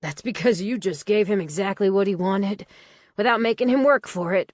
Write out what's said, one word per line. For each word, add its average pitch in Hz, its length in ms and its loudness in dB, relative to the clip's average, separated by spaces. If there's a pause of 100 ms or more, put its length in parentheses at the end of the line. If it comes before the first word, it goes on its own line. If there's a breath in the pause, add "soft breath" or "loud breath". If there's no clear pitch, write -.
That's 147 200 -10
because 208 380 0
you 220 180 -4
just 175 280 -6
gave 208 200 2
him 202 140 0
exactly 190 500 -2
what 196 160 2
he 196 80 0
wanted, 196 520 -2 (500 soft breath)
without 226 240 0
making 233 280 0
him 262 160 4
work 277 220 4
for 175 280 -4
it. 185 200 0